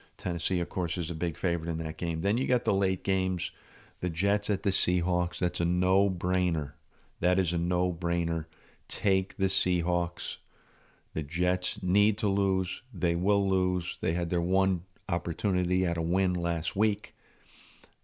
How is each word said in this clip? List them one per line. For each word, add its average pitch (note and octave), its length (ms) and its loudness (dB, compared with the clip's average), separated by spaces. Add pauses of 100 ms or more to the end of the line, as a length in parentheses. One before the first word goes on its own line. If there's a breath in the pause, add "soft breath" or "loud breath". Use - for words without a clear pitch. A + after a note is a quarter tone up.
(180 soft breath)
Tennessee, F2 420 -2
of E2+ 80 -2
course, F2 300 -2
is E2 120 -4
a E2+ 40 -4
big E2 240 -4
favorite E2+ 320 -2
in E2 80 -2
that D#2+ 180 -4
game. E2 240 -2
Then G2+ 160 0
you C3 100 -2
got B2+ 180 0
the G#2 100 2
late F#2+ 280 0
games, F#2+ 480 -2 (500 loud breath)
the F#2 100 0
Jets G2+ 400 0
at G2 120 -2
the G2+ 80 0
Seahawks. F2 680 0
That's F2+ 200 -2
a F2 60 2
no-brainer. F2+ 1080 2 (480 soft breath)
That F2+ 180 2
is F2 160 0
a F2 40 2
no-brainer. E2+ 880 0 (440 soft breath)
Take F#2+ 500 0
the F#2+ 80 2
Seahawks. F2 920 0 (800 soft breath)
The E2 80 -2
Jets F2 600 -2
need G2+ 360 4
to G#2+ 100 0
lose. F#2+ 540 0 (100)
They E2+ 220 0
will G2 340 2
lose. F#2 540 0
They F#2 100 0
had F2 160 0
their E2+ 140 0
one F#2 400 2 (260)
opportunity F#2 800 0
at E2+ 100 0
a E2 60 -2
win F2+ 320 0
last E2+ 420 -2
week. G#2 380 -2 (880 soft breath)